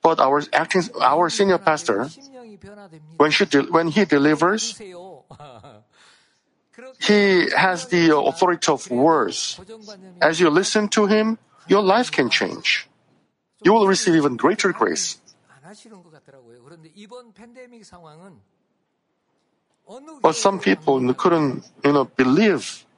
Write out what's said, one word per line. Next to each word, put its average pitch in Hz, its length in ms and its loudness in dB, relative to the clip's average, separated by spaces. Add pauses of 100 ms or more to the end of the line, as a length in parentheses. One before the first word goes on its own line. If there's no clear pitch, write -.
but 160 180 2
our 143 240 2 (100)
acting, 165 300 0 (180)
our 156 280 2
senior 190 280 0
pastor, 147 520 -2 (1080)
when 151 140 2
she 196 140 2
de-, 139 260 0
when 165 160 2
he 185 180 0
delivers, 156 720 0 (2250)
he 196 560 2
has 180 320 -2
the 165 280 4
authority 160 560 0
of - 180 -4
words. 127 680 0 (640)
As 160 180 0
you 175 100 4
listen 202 400 0
to 208 180 0
him, 220 320 0 (280)
your 202 140 4
life 214 300 2
can 127 180 0
change. - 580 -4 (760)
You 190 100 6
will 214 140 4
receive 185 280 2
even 143 220 0
greater 175 340 0
grace. - 480 -4 (4000)
But 160 140 0
some 196 240 -2
people 135 560 -2
couldn't, 160 480 -2 (200)
you 143 100 2
know, 139 120 0
believe. 139 800 -2 (120)